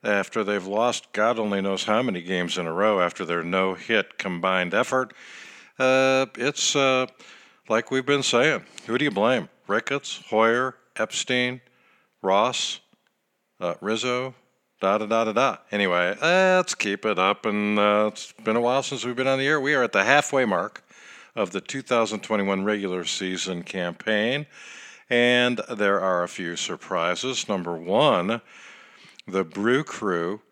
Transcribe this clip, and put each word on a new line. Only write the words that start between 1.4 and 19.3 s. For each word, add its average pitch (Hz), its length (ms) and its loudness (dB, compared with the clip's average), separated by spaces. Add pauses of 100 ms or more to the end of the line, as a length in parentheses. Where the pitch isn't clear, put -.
knows 95 240 -2
how 110 180 2
many 95 200 -4
games 90 360 -2
in 85 80 -4
a 80 60 -4
row 101 280 2
after 87 240 -2
their 85 180 -2
no-hit 95 760 -2
combined 90 560 -2
effort. 127 380 0 (680)
Uh, 131 480 4 (100)
it's, - 400 -2
uh, 131 300 2 (640)
like 113 220 0
we've 131 160 0
been 143 160 0
saying, 127 420 2 (220)
who 117 120 -2
do 147 60 0
you 147 60 0
blame? 107 380 2 (180)
Ricketts, - 640 -4
Hoyer, 117 480 2 (200)
Epstein, 123 640 -2 (640)
Ross, 101 580 2 (800)
uh, 87 200 -2
Rizzo, 123 540 -2 (460)
da, 98 180 2
da, 107 80 -2
da, 113 180 2
da, 110 80 -2
da. 120 240 2 (140)
Anyway, 92 520 2
let's 185 520 4
keep 101 300 -4
it 104 140 0
up. 98 280 2
And, 104 320 0
uh, 104 340 4
it's - 200 -16
been 110 240 -2
a 120 40 2
while 127 220 2
since 120 220 -8
we've 123 120 -4
been 131 100 -2
on 135 120 2